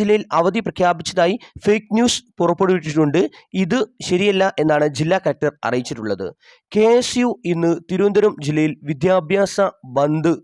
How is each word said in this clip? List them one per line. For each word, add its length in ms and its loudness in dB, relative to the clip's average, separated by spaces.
ജില്ലയിൽ 240 2
അവധി 300 0
പ്രഖ്യാപിച്ചതായി 680 0
ഫേക്ക് 320 0
ന്യൂസ് 240 0
പുറപ്പെടുവിച്ചിട്ടുണ്ട്. 800 2
ഇത് 140 0
ശരിയല്ല 440 2
എന്നാണ് 240 2
ജില്ലാ 260 0
കളക്ടർ 260 -2
അറിയിച്ചിട്ടുള്ളത്. 580 -4
കെ 100 4
എസ് 220 -4
യു 80 0
ഇന്ന് 200 0
തിരുവനന്തപുരം 440 2
ജില്ലയിൽ 260 0
വിദ്യാഭ്യാസ 680 0
ബന്ദ് 460 2